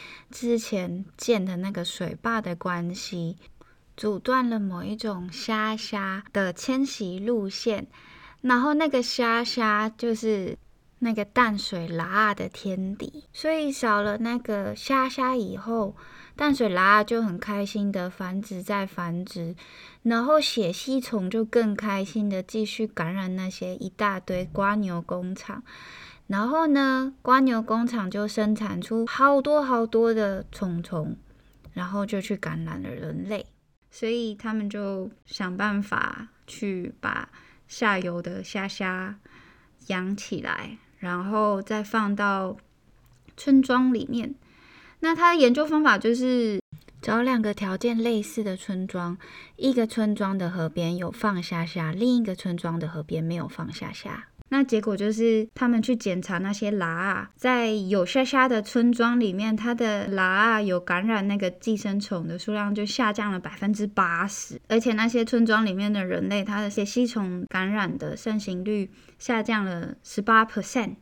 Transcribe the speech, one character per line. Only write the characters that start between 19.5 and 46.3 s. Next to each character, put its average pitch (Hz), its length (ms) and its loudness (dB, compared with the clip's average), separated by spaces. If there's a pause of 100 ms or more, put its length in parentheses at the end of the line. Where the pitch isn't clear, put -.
然 233 200 2
后 302 160 6
血 208 320 0
吸 262 260 -2
虫 214 300 -2
就 220 160 0
更 220 320 2
开 196 260 -2
心 208 280 -2
的 185 120 -2
继 220 220 -4
续 220 220 -4
感 175 260 -4
染 185 240 -4
那 185 120 -4
些 185 280 -8
一 190 140 -8
大 202 280 0
堆 180 360 -4
蝸 202 220 2
牛 180 260 -2
工 180 320 -6
厂， - 280 -12 (640)
然 208 220 0
后 320 180 2
呢， 269 560 2
蝸 262 180 6
牛 247 200 4
工 226 260 0
厂 220 240 -2
就 202 160 -2
生 214 300 2
产 202 240 -4
出 226 260 -2
好 269 360 6
多 294 200 4
好 240 240 2
多 226 280 4
的 202 360 -2
虫 175 320 -4
虫， 160 320 -6 (600)
然 180 120 -6
后 196 200 -2
就 202 160 -4
去 202 120 -4
感 165 300 -6
染 160 180 -8
了 185 60 -8
人 156 400 -8
类。 208 160 -6 (460)
所 - 180 -6
以 233 260 -2
他 220 200 -6
们 208 160 -2
就 196 400 -6 (160)
想 180 300 -6
办 202 260 0
法 - 460 -6 (180)
去 185 540 -6
把 - 280 -4 (380)
下 208 320 0
游 175 220 -4
的 180 240 -8
虾 196 240 -6
虾 185 500 -6 (680)
养 190 280 -2
起 - 240 -8
来， - 380 -6 (200)
然 180 260 -4
后 208 360 2
再 214 220 -4
放 208 320 0
到 196 420 0 (800)
村 269 260 6
庄 254 300 4
里 220 140 0
面。 240 280 -4 (680)
那 330 140 2
他 339 180 8
的 339 80 6
研 247 120 10
究 294 120 2
方 302 180 4
法 233 140 8
就 226 180 2
是 240 460 2 (400)